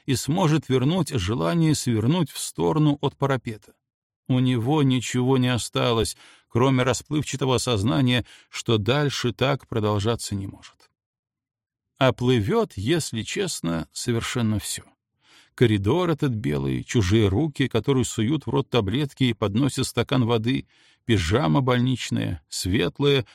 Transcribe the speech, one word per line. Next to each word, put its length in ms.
и 100
сможет 540
вернуть 400
желание 640
свернуть 540
в 80
сторону 640
от 160
парапета. 560
У 120
него 440
ничего 540
не 120
осталось, 680
кроме 360
расплывчатого 720
осознания, 720
что 280
дальше 560
так 340
продолжаться 680
не 120
может». 420
А 140
плывёт, 640
если 460
честно, 720
совершенно 680
всё. 240
Коридор 560
этот 240
белый, 500
чужие 460
руки, 400
которые 340
суют 420
в 40
рот 200
таблетки 560
и 80
подносят 540
стакан 380
воды, 420
пижама 560
больничная, 880
светлая, 840